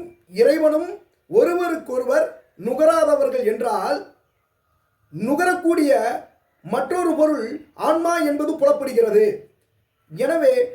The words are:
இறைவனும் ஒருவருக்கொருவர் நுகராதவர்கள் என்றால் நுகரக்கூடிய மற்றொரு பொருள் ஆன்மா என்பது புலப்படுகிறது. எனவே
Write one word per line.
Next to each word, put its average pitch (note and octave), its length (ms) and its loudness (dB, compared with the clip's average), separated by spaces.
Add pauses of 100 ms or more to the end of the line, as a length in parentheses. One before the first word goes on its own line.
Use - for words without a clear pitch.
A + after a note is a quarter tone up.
(300)
இறைவனும் D4+ 600 2 (400)
ஒருவருக்கொருவர் D#4 1120 0 (140)
நுகராதவர்கள் C#4 880 2
என்றால் A#3 720 -4 (1000)
நுகரக்கூடிய D#4 760 0 (720)
மற்றொரு D4+ 540 -4
பொருள் D4 580 -2
ஆன்மா E4 440 -2
என்பது D4+ 360 -2
புலப்படுகிறது. A#3 960 0 (600)
எனவே C4 440 0 (200)